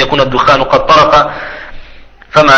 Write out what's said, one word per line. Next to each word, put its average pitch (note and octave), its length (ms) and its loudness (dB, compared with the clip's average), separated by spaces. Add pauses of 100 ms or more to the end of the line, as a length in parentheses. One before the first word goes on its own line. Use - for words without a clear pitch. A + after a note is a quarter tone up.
يكون C#3 180 -2
الدخان C3+ 420 0
قد - 240 -2
طرق D3+ 260 2 (1200)
فما D3 240 4